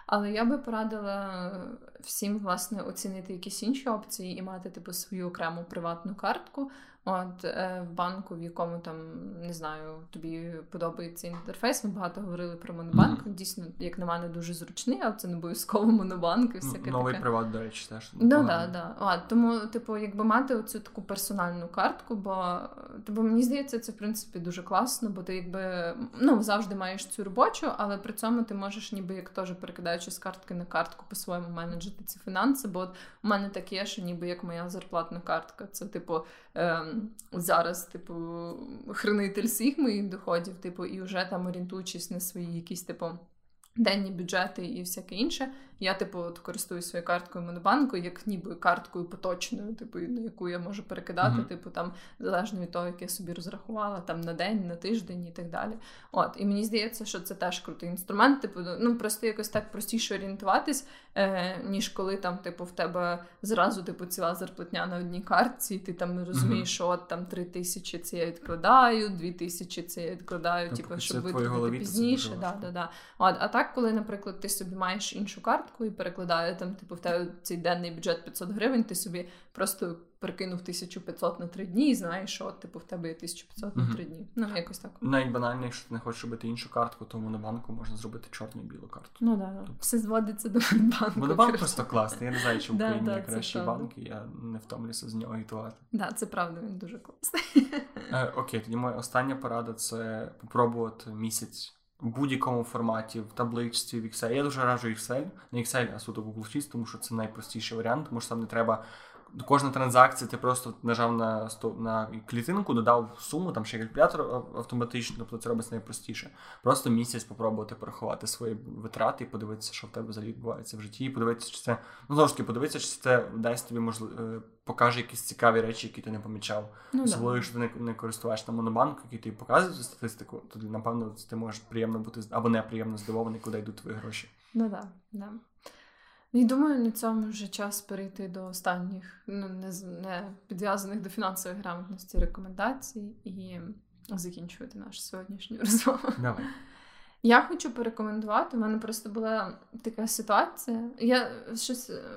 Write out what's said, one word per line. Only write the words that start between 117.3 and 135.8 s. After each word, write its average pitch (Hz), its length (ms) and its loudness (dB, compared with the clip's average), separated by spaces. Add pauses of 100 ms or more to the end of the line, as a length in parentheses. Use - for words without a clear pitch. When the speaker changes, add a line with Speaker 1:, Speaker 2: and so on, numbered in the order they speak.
Speaker 2:
порахувати 113 520 -4
свої 113 260 -2 (140)
витрати 113 560 0
і 117 40 -6
подивитися, 107 460 -6
що - 140 -10
в - 20 -16
тебе 113 200 -8
взагалі 107 220 -6
відбувається 113 460 -8
в 107 40 -10
житті, 107 240 -6
і 135 40 -2
подивитися, 117 420 0
чи - 100 -10
це, 117 160 2 (320)
ну, 143 60 0
знову 151 120 10
ж - 60 2
таки, 127 100 -4
подивитися, 117 360 -2
чи - 60 -4 (160)
це 123 240 6 (100)
дасть 117 340 0
тобі 117 120 -2
можли-, 113 560 -4
е, 113 40 -10 (220)
покаже 120 360 6
якісь 117 220 -6
цікаві 113 400 6
речі, 113 260 -2
які - 140 -12
ти 110 100 -6
не 107 80 -4
помічав. 104 500 -4 (240)
Speaker 1:
Ну, 262 60 4
да. 262 60 2
Speaker 2:
Особливо, 123 300 4
якщо 113 180 -2
ти 120 60 -4
не, 120 100 0 (100)
не 117 140 -2
користуваєшся 110 520 -2
там 117 100 -2
Монобанком, 113 480 4
який 113 160 -12
тобі 107 160 -6
показує 160 400 6
цю 127 80 -8
статистику, - 580 -8 (120)
то, 110 60 -10
напевно, 110 560 -2 (140)
ти 117 60 -6
можеш 113 260 -6
приємно 113 380 0
бути 110 220 -8
з-, 104 100 -10
або 117 180 2
неприємно 110 480 2
здивований, 110 420 -2
куди 110 200 -4
йдуть 107 160 -6
твої - 220 -8
гроші. - 320 -8 (240)
Speaker 1:
Ну 226 160 2
да, 196 140 -6 (280)
да. 196 180 -10 (1040)